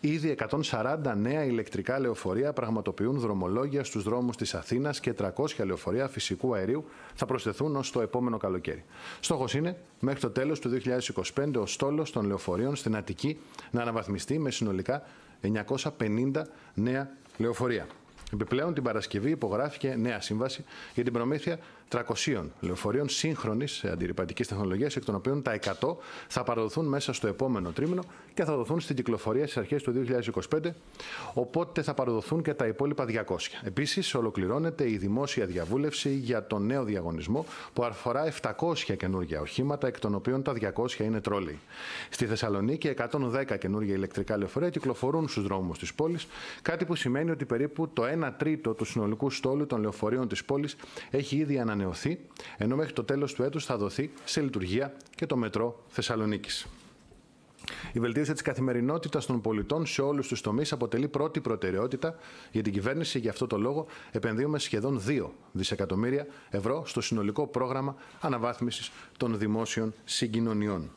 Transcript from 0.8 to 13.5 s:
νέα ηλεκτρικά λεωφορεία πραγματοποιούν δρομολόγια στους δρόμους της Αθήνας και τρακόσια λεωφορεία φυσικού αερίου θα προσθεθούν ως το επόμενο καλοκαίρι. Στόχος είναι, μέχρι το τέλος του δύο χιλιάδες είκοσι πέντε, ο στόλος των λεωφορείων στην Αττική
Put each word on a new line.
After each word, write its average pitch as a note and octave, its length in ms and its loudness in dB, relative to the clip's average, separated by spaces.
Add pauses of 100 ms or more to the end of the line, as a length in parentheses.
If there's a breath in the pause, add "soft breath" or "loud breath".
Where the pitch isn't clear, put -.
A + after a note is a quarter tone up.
νέα B2+ 300 4
ηλεκτρικά A#2 540 0
λεωφορεία A#2+ 540 2
πραγματοποιούν A2 680 2
δρομολόγια A#2 680 2
στους A2+ 180 -4
δρόμους A#2+ 340 2
της - 180 -2
Αθήνας C3 460 0
και A#2+ 120 0
τρακόσια A2+ 520 0
λεωφορεία G2 440 0
φυσικού A#2 460 -2
αερίου A2 300 0 (300 loud breath)
θα - 120 0
προσθεθούν B2+ 500 0
ως C3+ 140 -2
το B2+ 100 2
επόμενο A#2+ 360 2
καλοκαίρι. F2+ 480 -2 (360 loud breath)
Στόχος C3 340 0
είναι, E3 220 0 (240)
μέχρι C3+ 200 0
το B2 100 0
τέλος C#3+ 300 0
του - 80 -2
δύο B2 100 2
χιλιάδες B2 300 0
είκοσι F#2+ 240 -4
πέντε, C#3 260 0
ο G#2 80 2
στόλος D3 440 0
των G#2+ 160 2
λεωφορείων G2 500 0
στην A2 200 0
Αττική A#2+ 420 -2 (320 loud breath)